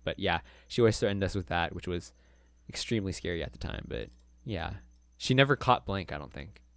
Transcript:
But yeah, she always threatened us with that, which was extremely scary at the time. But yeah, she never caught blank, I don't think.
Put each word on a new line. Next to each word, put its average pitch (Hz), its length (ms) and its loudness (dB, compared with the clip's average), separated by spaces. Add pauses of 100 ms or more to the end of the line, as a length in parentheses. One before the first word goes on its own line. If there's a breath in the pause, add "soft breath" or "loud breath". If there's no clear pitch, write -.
But - 160 -4
yeah, 87 200 2 (280 soft breath)
she - 140 2
always 110 180 6
threatened 101 240 2
us 95 120 0
with 92 120 -2
that, 85 280 0
which 85 120 -8
was 87 260 -6 (540)
extremely 98 440 -2
scary 85 320 -4
at - 80 -8
the - 80 -20
time. - 280 -6
But 57 220 -6 (340)
yeah, 90 300 -6 (440)
she - 180 0
never 139 200 6
caught - 300 2
blank, 98 260 -4
I 73 60 -6
don't 73 160 -10
think. - 280 -14 (160)